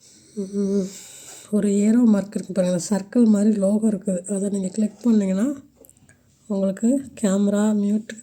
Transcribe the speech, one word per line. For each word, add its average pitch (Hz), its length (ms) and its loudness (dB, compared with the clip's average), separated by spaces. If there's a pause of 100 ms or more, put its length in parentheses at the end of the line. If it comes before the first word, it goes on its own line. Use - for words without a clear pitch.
(360)
ம், 196 480 -2 (640)
ஒரு 208 180 0 (100)
ஏரோ 220 260 4
மார்க் 202 320 2
இருக்கு 185 160 -8
பாருங்க, 180 220 0
அந்த 170 120 -4
சர்க்கிள் 214 400 0
மாதிரி 214 340 4
லோகோ 214 280 2
இருக்குது, 185 400 -2
அதை 196 220 -4
நீங்க 196 180 -4
கிளிக் 214 340 -4
பண்ணீங்கன்னா, 208 460 2 (1000)
உங்களுக்கு 196 380 -2 (260)
கேமரா, 202 500 0 (100)
மியூட், 208 380 -2 (100)